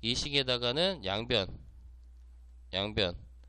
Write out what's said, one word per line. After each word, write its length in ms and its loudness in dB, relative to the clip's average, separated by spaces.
이 140 4
식에다가는 880 2
양변, 560 0
양변 460 2